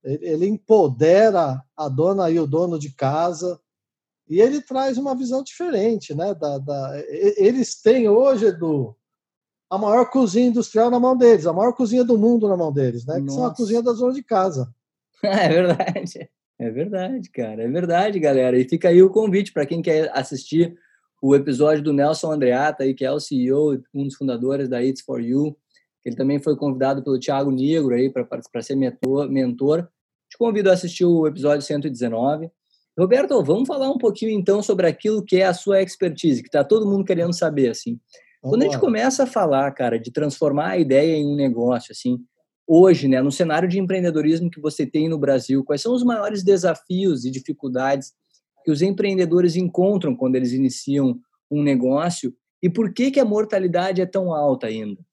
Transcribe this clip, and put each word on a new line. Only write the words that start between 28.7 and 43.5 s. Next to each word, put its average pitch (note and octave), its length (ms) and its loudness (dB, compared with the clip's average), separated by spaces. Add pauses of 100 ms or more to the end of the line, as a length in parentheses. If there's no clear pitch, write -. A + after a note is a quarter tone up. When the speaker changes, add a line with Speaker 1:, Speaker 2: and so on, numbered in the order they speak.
Speaker 2:
mentor, C3 520 -2
mentor. C3+ 580 -2 (440)
Te - 80 -20
convido G#3 320 2
a - 20 6
assistir F3+ 320 0
o E3 220 4
episódio D3 400 0
cento D3 200 -4
e D3 40 -2
dezenove. B2 600 -4 (480)
Roberto, A#3+ 460 2
vamos G#3 240 0
falar C4+ 220 -2
um C4+ 80 -4
pouquinho, A3 320 -2
então, G3+ 320 0
sobre F3+ 240 0
aquilo G#3 360 -2
que F#3 140 0
é F#3+ 80 4
a F3+ 80 2
sua G3 300 0
expertise, D#3+ 600 -2
que - 80 -20
tá C#3+ 140 2
todo G#3+ 240 2
mundo G3 160 0
querendo E3+ 300 -2
saber, D3 340 0
assim. A#2 320 -8 (400)
Quando G#3+ 220 0
a - 20 4
gente - 120 0
Speaker 1:
Vambora. C#4+ 160 2
Speaker 2:
começa B3+ 320 0
a - 20 0
falar, C#3+ 460 0
cara, A#2 280 -2
de A#2+ 100 -12
transformar D3 600 -2
a - 80 -2
ideia D3 360 4
em D3 120 -2
um D3 100 -2
negócio, A#2+ 560 -2
assim, B2 320 -4 (420)
hoje, E3 420 6
né, C3 120 4
no C#3 120 0
cenário E3 360 0